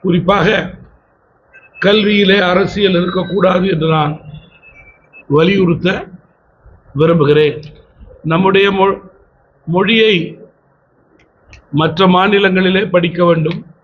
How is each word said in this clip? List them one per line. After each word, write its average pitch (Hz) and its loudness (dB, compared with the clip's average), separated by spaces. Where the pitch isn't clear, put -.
குறிப்பாக 180 0
கல்வியிலே 202 2
அரசியல் 190 0
இருக்கக்கூடாது 180 -2
என்று 156 -2
நான் 151 -2
வலியுறுத்த 175 0
விரும்புகிறேன். 151 2
நம்முடைய 190 2
மொ-, 190 0
மொழியை 208 0
மற்ற 165 2
மாநிலங்களிலே 185 2
படிக்க 165 0
வேண்டும் 160 0